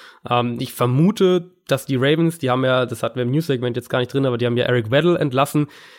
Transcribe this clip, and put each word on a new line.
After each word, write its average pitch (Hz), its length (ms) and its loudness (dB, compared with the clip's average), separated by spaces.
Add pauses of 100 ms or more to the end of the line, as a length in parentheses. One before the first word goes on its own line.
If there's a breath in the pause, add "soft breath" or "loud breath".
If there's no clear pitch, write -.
(300 loud breath)
Ähm, 120 320 0
ich 131 120 -8
vermute, 175 760 2 (160)
dass 135 180 -2
die 135 120 -2
Ravens, 160 420 2
die 127 100 -2
haben 131 140 0
ja, 131 220 2
das 113 180 -8
hatten 117 140 -4
wir 123 60 0
im 120 80 -2
News-Segment 127 440 -2
jetzt 120 140 -8
gar 131 100 -2
nicht 123 140 -4
drin, 139 120 0
aber 123 120 0
die 120 80 0
haben 120 100 0
ja 120 100 0
Eric 120 240 0
Weddle 156 300 2
entlassen, 143 480 0 (320 loud breath)